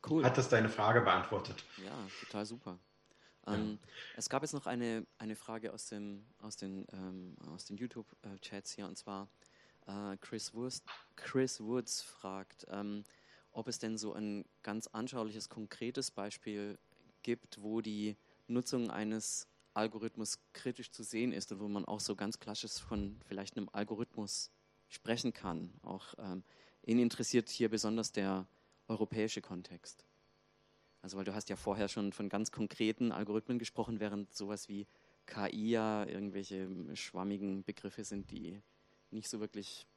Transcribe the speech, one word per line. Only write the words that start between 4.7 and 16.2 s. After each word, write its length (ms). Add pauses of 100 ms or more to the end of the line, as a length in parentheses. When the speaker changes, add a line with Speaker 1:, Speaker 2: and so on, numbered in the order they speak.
Speaker 1:
eine 180
Frage 380
aus 140
dem, 380 (140)
aus 160
den, 380
ähm, 420 (180)
aus 120
den 120
YouTube, 300 (140)
äh, 180
Chats 320
hier, 160
und 100
zwar, 300 (600)
äh, 340
Chris 320
Wurst, 320 (300)
Chris 440
Woods 420
fragt, 680
ähm, 340 (480)
ob 160
es 120
denn 180
so 160
ein 320 (180)
ganz 240
anschauliches, 600
konkretes 640
Beispiel 680 (460)